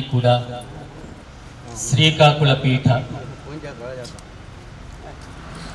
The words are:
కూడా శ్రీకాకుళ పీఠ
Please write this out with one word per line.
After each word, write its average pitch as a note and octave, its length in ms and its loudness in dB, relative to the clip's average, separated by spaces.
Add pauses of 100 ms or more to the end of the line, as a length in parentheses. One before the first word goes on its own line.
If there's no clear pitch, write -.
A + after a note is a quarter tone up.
(120)
కూడా B2 240 6 (1500)
శ్రీకాకుళ D3+ 680 6 (120)
పీఠ B2+ 240 2 (2750)